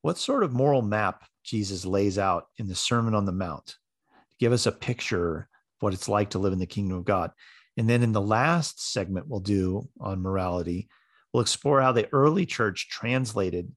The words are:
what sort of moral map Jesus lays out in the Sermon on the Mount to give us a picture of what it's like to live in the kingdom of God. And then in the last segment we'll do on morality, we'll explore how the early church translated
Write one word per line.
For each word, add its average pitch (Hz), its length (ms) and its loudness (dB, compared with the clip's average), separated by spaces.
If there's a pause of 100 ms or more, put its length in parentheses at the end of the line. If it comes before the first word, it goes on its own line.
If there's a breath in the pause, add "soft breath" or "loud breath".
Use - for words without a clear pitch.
what 160 160 -2
sort 254 260 0
of 135 80 -2
moral 131 300 4
map 101 420 0 (200)
Jesus 98 400 -4
lays 98 340 2
out 92 280 0 (120)
in 104 100 -6
the 90 60 -6
Sermon 117 400 0
on 101 100 2
the 98 80 -2
Mount 90 340 -6
to - 720 -20
give 120 140 4
us 120 140 2
a 110 60 2
picture 87 760 -4 (300 soft breath)
of - 40 -6
what 101 120 0
it's - 140 -8
like 104 220 2
to 92 80 -4
live 95 140 2
in 95 60 0
the 90 80 -2
kingdom 95 300 -4
of 87 80 -6
God. 92 280 0 (440 loud breath)
And 113 120 2
then 120 140 4
in 113 100 2
the 107 80 2
last 135 720 0
segment 92 360 -4
we'll 110 120 -4
do 95 480 0 (120)
on 98 220 -6
morality, 90 680 -4 (440 soft breath)
we'll 123 100 2
explore 139 380 2
how 131 120 4
the 113 200 2
early 156 340 4
church 104 420 -2
translated 107 880 -2